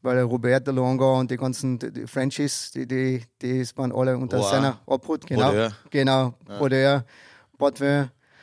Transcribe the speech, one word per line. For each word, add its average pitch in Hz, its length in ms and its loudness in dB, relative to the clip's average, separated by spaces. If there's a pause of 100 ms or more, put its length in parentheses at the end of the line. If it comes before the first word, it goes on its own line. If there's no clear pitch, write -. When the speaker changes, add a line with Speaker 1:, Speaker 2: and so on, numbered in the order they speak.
Speaker 1:
weil 127 200 2
Robert 123 440 0
de 139 80 -2
Luongo 131 440 2
und 127 120 -2
die 127 60 -4
ganzen, 127 420 -2
die, 113 140 -8
die 113 140 -10
Frenchies, 135 640 -4
die, 131 160 -8
die, 131 360 -2 (200)
die 127 200 -2 (140)
waren 127 160 -2
alle 127 240 2
unter 127 220 -2
Speaker 2:
Roy. 101 120 0
Speaker 1:
seiner 135 360 0
Obhut, 135 400 -2
genau. 120 220 2
Speaker 2:
Brodeur. 113 240 2 (180)
Speaker 1:
Genau, 135 440 2 (140)
Speaker 2:
Ja. 101 100 -12
Speaker 1:
Brodeur, 135 460 2 (540)
Potvin. 139 520 0 (320)